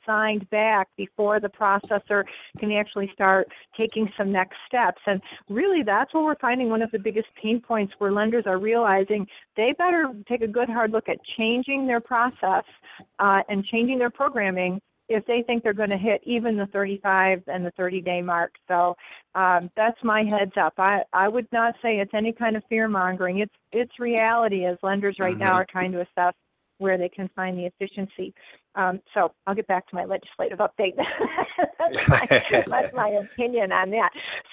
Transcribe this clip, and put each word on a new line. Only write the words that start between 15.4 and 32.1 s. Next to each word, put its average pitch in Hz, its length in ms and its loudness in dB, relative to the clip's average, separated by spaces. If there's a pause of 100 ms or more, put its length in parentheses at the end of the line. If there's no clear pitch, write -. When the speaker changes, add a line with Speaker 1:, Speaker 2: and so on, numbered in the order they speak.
Speaker 1:
think 233 200 -2
they're 220 100 2
gonna 202 240 -2
hit 202 280 0
even 233 320 0
the 202 100 -2
thirty-five 196 800 0
and 180 160 -4
the 175 80 -4
thirty 185 280 -4
day 175 200 -2
mark. 175 340 -2 (140)
So, 175 260 2 (400)
um, 180 400 2
that's 226 300 0
my 214 200 2
heads 208 320 0
up. 165 220 2
I, 190 240 2 (120)
I 190 140 4
would 233 220 -2
not 233 300 0
say 226 180 0
it's 196 140 -4
any 220 200 -2
kind 226 240 -2
of 208 120 -8
fear 220 200 0
mongering. 185 500 0
It's, 208 160 -4 (180)
it's 240 260 -2
reality 226 680 2
as 180 160 -2
lenders 196 360 0
right 185 180 0
now 190 100 -2
Speaker 2:
Mm-hmm. 185 100 6
Speaker 1:
are 185 140 2
trying 185 220 -2
to 180 80 -4
assess 180 340 0 (420)
where 190 220 0
they 180 100 -2
can 190 260 -8
find 185 220 -4
the 175 80 -6
efficiency. 190 680 -8 (440)
Um, 185 220 0 (120)
so 208 80 0 (260)
I'll 196 140 -2
get 208 60 -8
back 185 240 0
to - 100 -12
my 180 40 -6 (100)
legislative - 520 -6
update. 190 300 -2
<laughs> - 840 -2
That's - 300 0
my, - 200 4